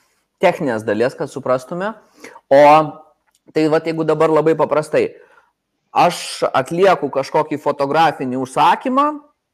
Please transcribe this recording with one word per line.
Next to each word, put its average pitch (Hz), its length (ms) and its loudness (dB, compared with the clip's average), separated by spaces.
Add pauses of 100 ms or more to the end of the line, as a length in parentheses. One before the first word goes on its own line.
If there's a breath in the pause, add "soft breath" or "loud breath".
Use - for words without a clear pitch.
(420)
techninės 143 440 -2
dalies, 113 300 -2
kad 143 160 -10
suprastume. 170 600 -6 (500 loud breath)
O 139 200 6 (880)
tai 156 160 0
vat, 160 180 0
jeigu 160 200 -4
dabar 156 260 2
labai 156 240 2
paprastai, 147 520 0 (840 soft breath)
aš 160 520 -2
atlieku 170 640 0
kažkokį 147 480 -4
fotografinį 143 800 -2
užsakymą, 226 680 0 (460)